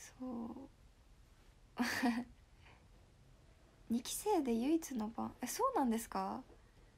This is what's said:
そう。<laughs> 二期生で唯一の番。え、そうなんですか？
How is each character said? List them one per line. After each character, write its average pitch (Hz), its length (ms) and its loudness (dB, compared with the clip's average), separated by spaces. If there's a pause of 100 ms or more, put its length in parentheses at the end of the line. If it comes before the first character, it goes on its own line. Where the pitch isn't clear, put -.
(180)
そ 254 520 -8 (1040)
う。 - 0 -
<laughs> 240 500 0 (1600)
二 233 100 2
期 - 140 -8
生 415 280 2
で 240 120 2
唯 262 220 4
一 320 180 -2
の 214 160 0
番。 226 320 -4
え、 247 40 -6
そ 480 240 2
う 508 60 -6
な 294 80 4
ん 240 60 4
で 220 80 2
す 226 100 -6
か？ 196 340 -2 (560)